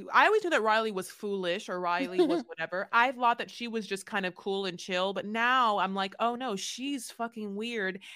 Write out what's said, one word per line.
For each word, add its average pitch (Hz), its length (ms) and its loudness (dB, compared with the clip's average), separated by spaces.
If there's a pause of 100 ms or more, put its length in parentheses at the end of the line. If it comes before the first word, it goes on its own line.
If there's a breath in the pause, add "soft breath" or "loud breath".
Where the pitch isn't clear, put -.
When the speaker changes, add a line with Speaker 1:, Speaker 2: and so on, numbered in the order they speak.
(120)
Speaker 1:
I 262 140 8
always 415 180 4
knew 349 60 -2
that 262 120 4
Riley 220 280 4
was 185 200 -4
foolish 202 600 -4
or 180 100 -4
Riley 180 400 0
was 320 220 4
Speaker 2:
<laughs> - 40 -12
Speaker 1:
whatever. 165 460 -6
I 247 200 6
thought 240 260 2
that 190 120 -6
she 233 180 -8
was 220 180 -4
just 196 180 -6
kind 196 220 -2
of 175 80 -4
cool 196 320 -4
and 180 120 -6
chill, 190 360 0
but 190 100 -4
now 226 540 2
I'm 190 160 0
like, 196 260 -2
"Oh 233 140 2
no, 240 220 -4
she's 262 540 -6
fucking 220 460 -8
weird." 208 440 -4 (160 loud breath)